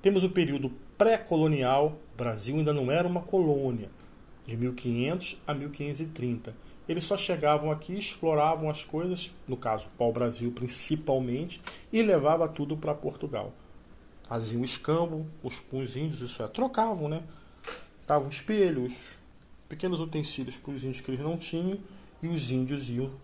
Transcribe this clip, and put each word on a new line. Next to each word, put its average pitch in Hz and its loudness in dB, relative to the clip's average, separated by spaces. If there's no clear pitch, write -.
Temos 190 6
o 185 4
período 139 2
pré-colonial, 156 4
o - -18
Brasil 120 -2
ainda 151 2
não 131 0
era 175 2
uma 175 -2
colônia, 139 2
de 113 -6
mil 123 0
e - -8
quinhentos 127 -2
a 147 -2
mil 143 -6
quinhentos 147 -6
e 165 -4
trinta. 120 -6
Eles 165 0
só 202 2
chegavam 151 4
aqui, 156 -4
exploravam 160 2
as 151 -4
coisas, 175 -4
no 127 -2
caso, 110 0
o - -14
pau-brasil 120 2
principalmente, 131 0
e 220 4
levava 165 6
tudo 151 -4
pra 151 -2
Portugal. 147 -4
Faziam 117 -2
escambo, 160 0
os, - -6
com - -6
os 127 -4
índios, 151 -4
isso 120 -6
é, 107 -4
trocavam, 226 0
né? 160 -4
Davam 143 4
espelhos, 151 2
pequenos 165 -2
utensílios 147 -2
pros 139 -8
índios 131 -4
que 131 -4
eles 131 -2
não 165 -2
tinham, 180 -2
e 160 -4
os 151 0
índios 131 -2
iam 135 -2